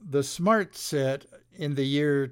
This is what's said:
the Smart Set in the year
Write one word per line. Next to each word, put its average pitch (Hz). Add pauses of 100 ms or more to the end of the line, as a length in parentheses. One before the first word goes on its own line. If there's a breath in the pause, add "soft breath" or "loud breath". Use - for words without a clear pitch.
(100)
the 139
Smart 190
Set 135 (300)
in 147
the 135
year 143